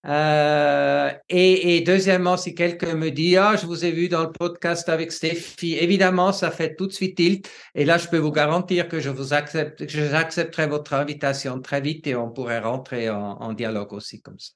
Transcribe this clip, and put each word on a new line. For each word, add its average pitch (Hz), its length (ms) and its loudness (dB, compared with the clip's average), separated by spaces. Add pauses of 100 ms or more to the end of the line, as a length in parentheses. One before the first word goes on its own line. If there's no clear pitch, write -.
Euh, 147 1040 2 (160)
et, 180 480 4
et 165 60 2
deuxièmement, 180 560 2
si 170 180 -6
quelqu'un 170 380 -2
me 160 180 -2
dit, « 165 260 4
Ah, 208 200 6
je - 80 -4
vous 170 180 -6
ai 170 80 2
vu 170 160 0
dans 165 160 0
le 160 80 -4
podcast 170 560 -4
avec 160 240 -2
Stéphie », 165 720 -4
évidemment, 185 500 4
ça 190 180 -2
fait 160 260 -4
tout 190 120 -4
de 190 60 -8
suite 185 240 -4
tilt. 190 320 2 (260)
Et 151 80 0
là, 165 140 4
je 165 100 -2
peux 165 120 0
vous 151 120 0
garantir 170 560 0
que 160 140 -6
je 131 80 -4
vous 135 240 -6
accepte, 147 520 -4
que 143 60 -12
j'accepterai 160 760 -2
votre 147 260 -4
invitation 139 680 -2
très 139 220 -4
vite 156 260 -6
et 127 80 -2
on 117 140 -4
pourrait 117 300 -6
rentrer 117 500 -4
en, 104 320 -6
en 113 100 -8
dialogue 110 400 -6
aussi 104 300 -14
comme 98 180 -20
ça. - 160 -20